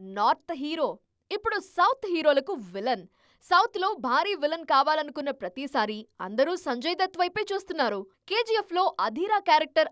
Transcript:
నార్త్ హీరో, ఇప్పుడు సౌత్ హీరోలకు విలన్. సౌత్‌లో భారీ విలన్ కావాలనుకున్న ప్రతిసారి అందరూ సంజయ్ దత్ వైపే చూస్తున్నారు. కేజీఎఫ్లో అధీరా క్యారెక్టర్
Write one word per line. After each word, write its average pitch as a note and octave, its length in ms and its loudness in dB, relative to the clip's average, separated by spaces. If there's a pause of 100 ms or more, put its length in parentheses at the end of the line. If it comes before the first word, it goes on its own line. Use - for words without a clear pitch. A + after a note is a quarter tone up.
నార్త్ G3+ 520 0
హీరో, D4 460 -4 (340)
ఇప్పుడు G#4 280 -2
సౌత్ G#4+ 460 0
హీరోలకు D#4 460 2
విలన్. G3 540 -4 (360)
సౌత్‌లో F#4+ 520 2
భారీ D4 400 0
విలన్ D4+ 300 -2
కావాలనుకున్న D4 680 0
ప్రతిసారి A3 760 -6 (140)
అందరూ B3+ 360 0
సంజయ్ D#4 400 -4
దత్ F#4+ 220 -2
వైపే F4+ 360 0
చూస్తున్నారు. B3+ 520 -2 (220)
కేజీఎఫ్లో G4+ 720 0
అధీరా E4+ 380 0
క్యారెక్టర్ D#4 540 2